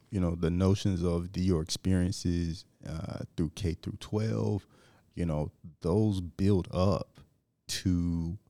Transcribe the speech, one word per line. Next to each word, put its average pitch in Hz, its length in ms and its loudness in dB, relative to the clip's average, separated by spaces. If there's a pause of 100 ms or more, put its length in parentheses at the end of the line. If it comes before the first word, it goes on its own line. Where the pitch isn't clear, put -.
(100)
you 98 100 -2
know, 85 140 2
the 85 160 0
notions 95 520 2
of 87 300 0
the, - 80 -2
your 90 220 4
experiences, 90 1000 0 (240)
uh, - 320 -8 (160)
through 80 180 0
K 80 200 -2
through - 260 -10
twelve, 107 680 -2 (480)
you 85 120 -2
know, 76 240 -2 (320)
those 98 400 2
build 95 500 2
up - 480 0 (480)
to 87 720 0 (120)